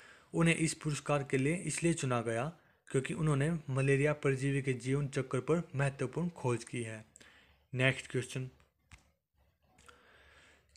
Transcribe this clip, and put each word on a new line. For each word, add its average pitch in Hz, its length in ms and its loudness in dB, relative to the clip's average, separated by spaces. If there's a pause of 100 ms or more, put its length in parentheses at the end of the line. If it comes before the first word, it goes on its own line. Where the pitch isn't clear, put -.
(340)
उन्हें 165 220 4
इस 160 180 2
पुरस्कार 147 500 -2
के 135 140 0
लिए 139 180 2
इसलिए 170 380 0
चुना 123 280 0
गया 117 360 -2 (300)
क्योंकि 135 260 0
उन्होंने 156 460 2 (100)
मलेरिया 139 440 4
परजीवी 139 480 0
के 131 120 0
जीवन 131 340 0
चक्र 135 320 -2
पर 165 360 0
महत्वपूर्ण 139 540 -2
खोज 120 340 -2
की 123 200 -8
है। 110 220 -12 (680)
नेक्स्ट 127 380 0
क्वेश्चन, 131 380 -4 (2250)